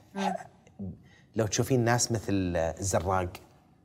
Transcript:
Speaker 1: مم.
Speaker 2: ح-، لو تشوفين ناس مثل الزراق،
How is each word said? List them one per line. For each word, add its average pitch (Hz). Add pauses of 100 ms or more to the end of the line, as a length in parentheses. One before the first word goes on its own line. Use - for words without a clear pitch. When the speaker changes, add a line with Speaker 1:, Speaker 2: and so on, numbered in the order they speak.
(140)
Speaker 1:
مم. 196
Speaker 2:
ح-، - (880)
لو 110
تشوفين 123
ناس 117
مثل 95
الزراق، 92 (560)